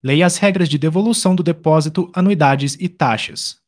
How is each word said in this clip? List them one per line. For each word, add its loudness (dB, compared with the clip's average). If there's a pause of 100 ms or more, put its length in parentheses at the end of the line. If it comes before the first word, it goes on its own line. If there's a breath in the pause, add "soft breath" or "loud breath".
Leia 2
as -2
regras 0
de -2
devolução 0
do -2
depósito, 0
anuidades 0
e -4
taxas. -4 (100)